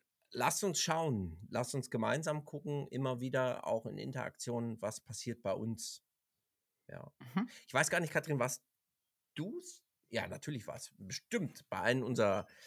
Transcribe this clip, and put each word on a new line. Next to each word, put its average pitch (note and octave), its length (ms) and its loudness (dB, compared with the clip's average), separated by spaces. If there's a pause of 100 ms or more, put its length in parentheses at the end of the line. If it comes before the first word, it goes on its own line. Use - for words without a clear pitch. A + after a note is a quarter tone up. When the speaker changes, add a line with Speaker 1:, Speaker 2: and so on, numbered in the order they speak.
(320)
Speaker 1:
lasst B2+ 320 2
uns G3 160 2
schauen, A2+ 720 2
lasst A#2 260 0
uns C3 160 -2
gemeinsam D3 540 2
gucken, C#3+ 440 -4
immer C3 320 0
wieder B2+ 460 0
auch A2+ 180 2
in G2+ 120 -6
Interaktionen, A#2 840 -4
was G#2+ 200 -4
passiert - 420 -8
bei F#2+ 100 2
uns. - 500 -4 (840)
Ja. - 300 -12
Speaker 2:
Mhm. F#3 320 0 (160)
Speaker 1:
Ich - 60 -4
weiß C#3+ 160 6
gar F3+ 100 4
nicht, D#3+ 140 0
Katrin, D3+ 260 2
warst B2 240 0 (720)
du's? G#3+ 480 -8 (260)
Ja, G2 180 -2
natürlich B2 400 -6
war's. - 300 -10
Bestimmt - 720 -6
bei F#2+ 120 -2
einem B2 220 4
unserer, G#2+ 440 4 (200)